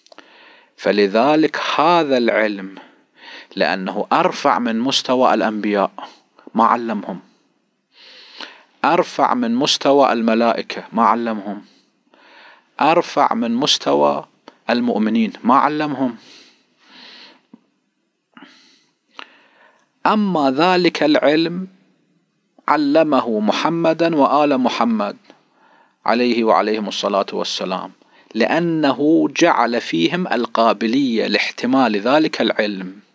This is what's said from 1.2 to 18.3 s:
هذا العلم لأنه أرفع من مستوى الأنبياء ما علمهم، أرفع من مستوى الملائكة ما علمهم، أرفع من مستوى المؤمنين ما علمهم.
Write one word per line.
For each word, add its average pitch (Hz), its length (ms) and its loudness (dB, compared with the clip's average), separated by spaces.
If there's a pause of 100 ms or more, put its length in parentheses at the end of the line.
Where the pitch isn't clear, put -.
هذا 151 380 2
العلم 104 580 -2 (800)
لأنه 95 580 -4
أرفع 143 460 0
من 113 200 -2
مستوى 127 540 0
الأنبياء 104 580 0 (640)
ما 113 100 4
علمهم، 110 560 -2 (1600)
أرفع 151 480 0
من 120 220 -2
مستوى 139 580 2
الملائكة 113 800 0
ما 113 140 0
علمهم، 104 600 -2 (1160)
أرفع 156 520 2
من 117 180 -2
مستوى 143 760 0 (420)
المؤمنين 113 640 0 (100)
ما 117 120 2
علمهم. 139 600 -2 (4000)